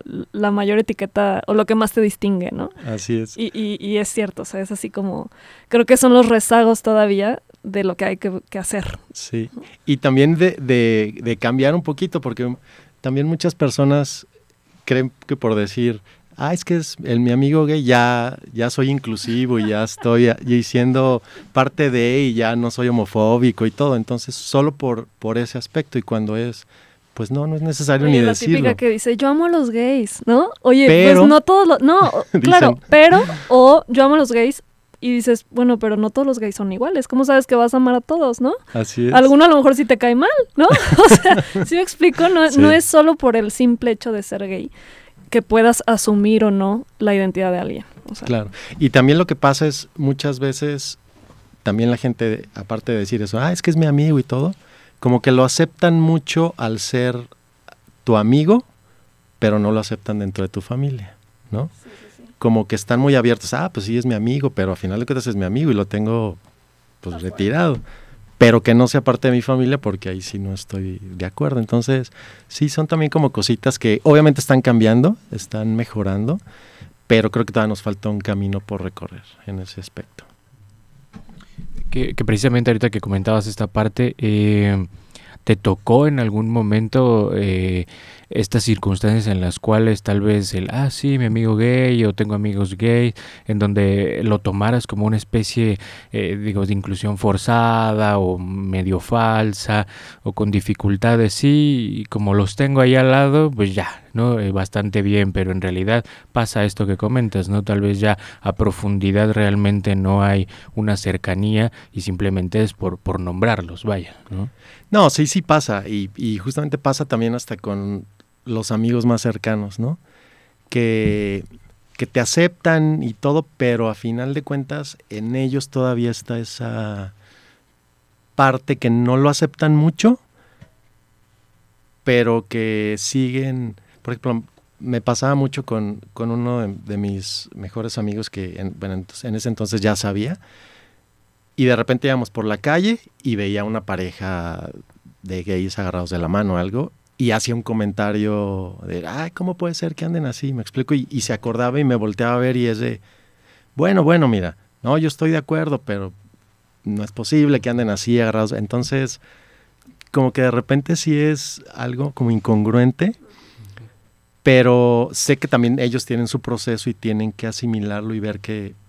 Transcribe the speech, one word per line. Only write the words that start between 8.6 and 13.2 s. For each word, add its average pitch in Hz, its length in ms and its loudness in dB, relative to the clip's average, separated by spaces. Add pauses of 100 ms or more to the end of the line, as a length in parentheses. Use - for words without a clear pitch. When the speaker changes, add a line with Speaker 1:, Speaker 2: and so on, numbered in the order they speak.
Speaker 1:
hacer. 190 380 -8 (140)
Speaker 2:
Sí. - 380 -8 (360)
Y 143 120 0
también 143 380 4
de, 175 160 2
de, 113 680 0
de 117 160 -4
cambiar 131 380 0
un 175 80 -2
poquito, 156 380 -6
porque 123 360 -6 (440)
también 139 260 -2